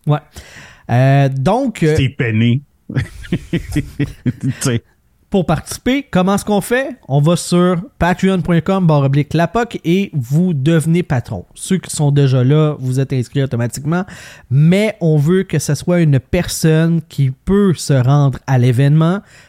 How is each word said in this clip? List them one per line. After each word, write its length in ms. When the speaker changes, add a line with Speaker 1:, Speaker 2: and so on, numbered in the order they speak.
Speaker 1:
Ouais. 120
Euh, 400
donc, 520
euh, 140
Speaker 2:
C'est 140
peiné. 500
<laughs> 20
Tu 1300
sais. 220
Speaker 1:
pour 160
participer, 640
comment 280
est-ce 80
qu'on 160
fait ? 360
On 120
va 140
sur 440
patreon 440
point 180
com 260
barre 160
oblique 320
lapoc 500
et 280
vous 420
devenez 480
patron. 420
Ceux 240
qui 160
sont 180
déjà 320
là, 340
vous 220
êtes 120
inscrits 300
automatiquement, 640
mais 520
on 160
veut 260
que 160
ce 160
soit 280
une 180
personne 880
qui 240
peut 420
se 200
rendre 520
à 120
l'événement. 640